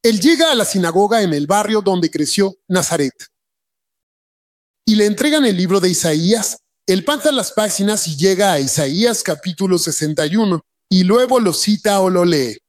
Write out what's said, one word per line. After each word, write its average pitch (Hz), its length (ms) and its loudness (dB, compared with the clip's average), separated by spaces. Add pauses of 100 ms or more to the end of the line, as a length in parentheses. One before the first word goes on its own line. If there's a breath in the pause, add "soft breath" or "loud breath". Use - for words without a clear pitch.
Él 220 180 2
llega 311 300 4
a 277 40 0
la 214 100 0
sinagoga 196 580 0
en 175 100 0
el 147 140 -2
barrio 208 340 0
donde 185 300 0
creció, 190 460 -2 (120)
Nazaret. 165 460 -2 (1700)
Y 214 120 2
le 208 100 4
entregan 285 400 0
el 196 100 2
libro 185 220 0
de 185 120 2
Isaías. 170 680 -2 (280)
Él 190 180 0
pasa 294 280 0
las 254 200 -4
páginas 208 560 -2
y 151 80 -8
llega 190 360 2
a 147 80 0
Isaías 160 600 -2
capítulo 180 560 -2
sesenta 156 480 -4
y 175 100 -2
uno, 190 260 0 (280)
y 185 140 4
luego 247 340 2
lo 196 140 2
cita 208 480 0
o 185 100 2
lo 175 140 2
lee. 135 340 0 (100)